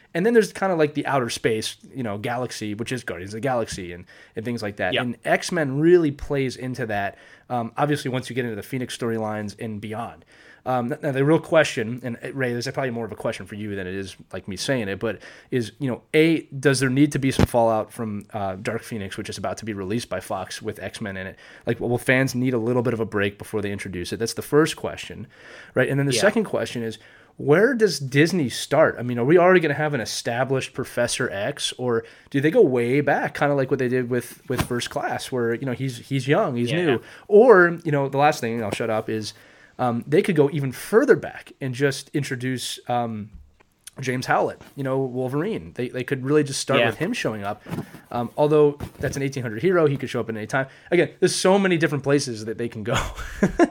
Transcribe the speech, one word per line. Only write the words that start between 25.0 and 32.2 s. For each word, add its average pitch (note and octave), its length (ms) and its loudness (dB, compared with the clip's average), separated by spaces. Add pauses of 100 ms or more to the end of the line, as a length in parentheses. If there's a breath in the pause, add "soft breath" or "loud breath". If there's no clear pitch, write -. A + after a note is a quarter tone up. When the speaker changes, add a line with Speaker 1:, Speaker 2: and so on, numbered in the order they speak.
Speaker 1:
right? B2+ 140 2
And C3+ 100 0
then C#3 80 0
the C3+ 80 0
Speaker 2:
Yeah. A2+ 60 0
Speaker 1:
second G#3 240 2
question A#2 380 -4
is, A2+ 160 -6 (400 soft breath)
where E3+ 340 4
does G#3+ 260 2
Disney C#3+ 520 2
start? C#3 480 2
I - 40 -6
mean, B2 160 -2
are A#2 60 2
we E3 140 6
already F3+ 220 8
gonna D#3 120 0
have D3 220 -2
an A#2+ 80 -2
established B2+ 720 -2
Professor A#2+ 560 -2
X, G#2 480 -4
or A#2 260 0 (240 soft breath)